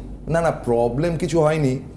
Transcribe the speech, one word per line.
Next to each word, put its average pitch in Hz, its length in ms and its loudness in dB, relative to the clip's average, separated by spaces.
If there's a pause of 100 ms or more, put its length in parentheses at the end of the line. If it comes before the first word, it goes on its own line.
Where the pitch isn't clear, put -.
(280)
"না, 160 140 0
না, 160 100 2
প্রবলেম 120 680 0
কিছু 165 240 0
হয়নি। 151 380 2 (180)